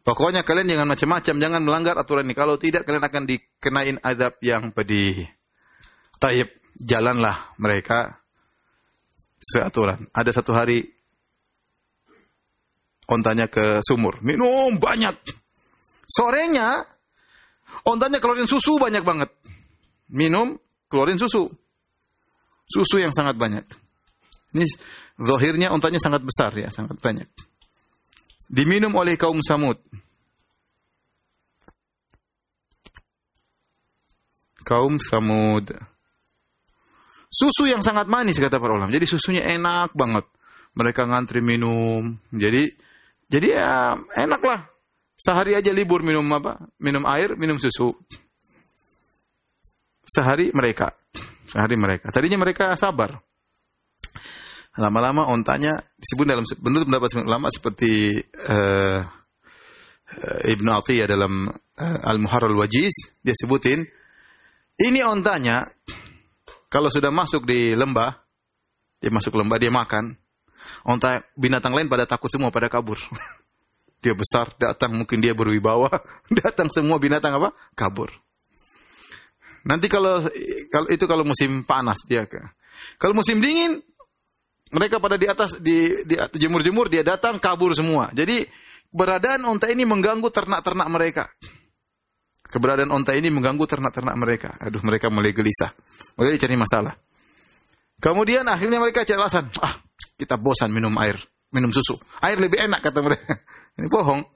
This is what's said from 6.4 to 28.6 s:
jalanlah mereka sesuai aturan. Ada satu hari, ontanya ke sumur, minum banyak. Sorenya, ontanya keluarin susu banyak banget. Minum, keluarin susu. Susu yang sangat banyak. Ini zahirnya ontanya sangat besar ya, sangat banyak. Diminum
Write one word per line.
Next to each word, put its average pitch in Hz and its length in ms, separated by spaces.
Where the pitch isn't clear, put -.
jalanlah 117 840
mereka 104 560
sesuai - 260
aturan. 101 320
Ada 117 280
satu - 120
hari, 117 320
ontanya 113 440
ke 107 360
sumur, 113 400
minum 247 520
banyak. 220 360
Sorenya, 240 800
ontanya 262 380
keluarin 240 260
susu 285 300
banyak 214 240
banget. 160 260
Minum, 170 480
keluarin 175 320
susu. 220 320
Susu 196 320
yang 165 160
sangat 143 200
banyak. 110 280
Ini 165 100
zahirnya 147 520
ontanya 160 280
sangat 143 240
besar 120 320
ya, 104 160
sangat 101 280
banyak. 107 280
Diminum 196 480